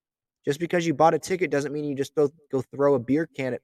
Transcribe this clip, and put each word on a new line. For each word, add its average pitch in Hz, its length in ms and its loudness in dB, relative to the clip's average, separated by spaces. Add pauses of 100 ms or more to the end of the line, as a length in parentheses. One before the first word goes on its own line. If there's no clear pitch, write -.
(460)
Just 143 140 -2
because 170 280 -2
you 160 60 0
bought 156 200 4
a 151 60 0
ticket 180 320 -2
doesn't 143 200 -2
mean 147 120 -6
you 147 120 -4
just 135 200 -6
go, 147 160 2 (200)
go 131 100 0
throw 139 340 2
a 127 40 0
beer 139 280 0
can 131 260 -6
at - 100 -8